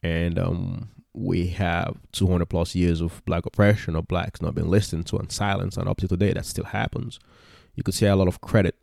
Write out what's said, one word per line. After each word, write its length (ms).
and, 380
um, 520
we 360
have 480
two 160
hundred 180
plus 300
years 240
of 240
black 220
oppression 500
or 60
blacks 380
not 140
being 160
listened 360
to 100
and 160
silenced, 440
and 120
up 80
to 100
today 260
that 140
still 200
happens. 520
You 80
could 120
say 120
a 80
lot 140
of 120
credit 420